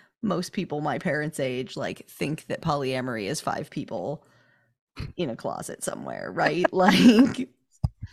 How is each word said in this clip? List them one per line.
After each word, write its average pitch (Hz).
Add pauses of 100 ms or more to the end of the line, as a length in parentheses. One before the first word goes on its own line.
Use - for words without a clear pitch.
(220)
Most 180
people 151
my 147
parents' 151
age, 131
like, 110
think -
that -
polyamory 131
is 143
five -
people 131 (920)
in 170
a 113
closet -
somewhere, 60
right? 160
<laughs> -
Like, 208 (640)